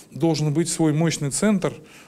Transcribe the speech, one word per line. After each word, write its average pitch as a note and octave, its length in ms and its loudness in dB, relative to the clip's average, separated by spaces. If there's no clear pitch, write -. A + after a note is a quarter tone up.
должен D3+ 420 0
быть E3 140 0
свой D#3+ 240 0
мощный D3+ 400 0
центр G3+ 420 0